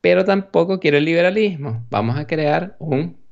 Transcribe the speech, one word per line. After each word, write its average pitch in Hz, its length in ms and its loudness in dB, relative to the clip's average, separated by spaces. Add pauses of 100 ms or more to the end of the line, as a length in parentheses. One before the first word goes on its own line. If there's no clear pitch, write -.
pero 180 240 4
tampoco 190 560 0
quiero 147 160 4
el 147 80 2
liberalismo. 170 840 0
Vamos 113 300 -2
a 147 80 -8
crear 156 520 -2
un 160 380 -4 (140)